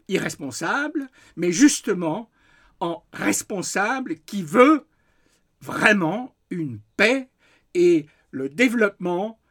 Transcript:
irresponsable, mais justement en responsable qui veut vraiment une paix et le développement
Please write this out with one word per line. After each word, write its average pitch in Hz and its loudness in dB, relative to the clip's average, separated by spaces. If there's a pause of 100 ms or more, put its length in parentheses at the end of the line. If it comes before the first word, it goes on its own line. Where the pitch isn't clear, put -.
irresponsable, 196 -4 (280)
mais 175 0
justement 180 2 (500)
en 170 -6 (100)
responsable 202 -4
qui 202 -8
veut 247 4 (760)
vraiment 208 0 (140)
une 143 -8 (180)
paix 262 2 (440)
et 175 4 (260)
le 135 -8
développement 202 -2 (120)